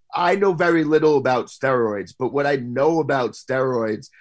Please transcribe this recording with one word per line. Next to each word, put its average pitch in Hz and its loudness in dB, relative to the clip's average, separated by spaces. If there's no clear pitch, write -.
I 175 2
know 196 2
very 165 2
little 151 4
about 127 0
steroids, 113 -2
but 123 -4
what 143 0
I 143 0
know 135 0
about 135 -2
steroids 127 -4